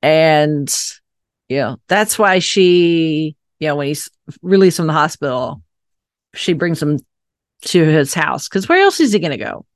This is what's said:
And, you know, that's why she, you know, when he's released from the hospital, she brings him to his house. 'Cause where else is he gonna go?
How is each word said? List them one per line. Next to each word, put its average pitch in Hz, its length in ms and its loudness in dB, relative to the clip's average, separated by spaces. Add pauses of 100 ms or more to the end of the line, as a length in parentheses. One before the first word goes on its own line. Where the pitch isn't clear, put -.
And, 151 720 2 (760)
you 131 80 -4
know, 120 200 -4 (100)
that's 214 320 -2
why 190 200 4
she, 170 960 2 (240)
you 156 80 -4
know, 147 100 -2
when 143 100 -4
he's 143 220 -8 (320)
released 190 360 2
from 165 100 -2
the 156 60 -2
hospital, 147 680 -4 (720)
she - 200 -4
brings 165 280 -2
him 147 180 -2 (640)
to 175 200 2
his 156 300 2
house. 147 340 -4
'Cause 196 220 -6
where 370 140 4
else 392 160 2
is 269 140 2
he 208 60 2
gonna 151 180 -4
go? 104 280 -10 (100)